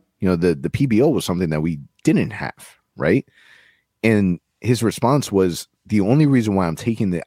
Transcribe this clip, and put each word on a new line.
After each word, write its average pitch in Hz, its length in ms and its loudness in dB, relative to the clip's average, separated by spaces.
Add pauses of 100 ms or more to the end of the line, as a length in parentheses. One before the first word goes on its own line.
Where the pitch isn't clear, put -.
(200)
You 95 80 0
know, 90 80 2
the, 85 180 2
the 71 160 -6
P 143 160 -2
B 113 160 2
O 151 60 4
was 110 180 -2
something 90 240 -2
that 76 100 -2
we 80 180 -4 (260)
didn't 156 260 2
have, - 480 -12 (180)
right? 85 320 0 (720)
And 101 380 2 (220)
his 117 200 0
response 123 480 0
was, 95 380 0 (180)
"The 107 140 0
only 131 240 2
reason 120 300 2
why 95 140 2
I'm 80 80 -4
taking 110 340 -4
the, 87 160 -4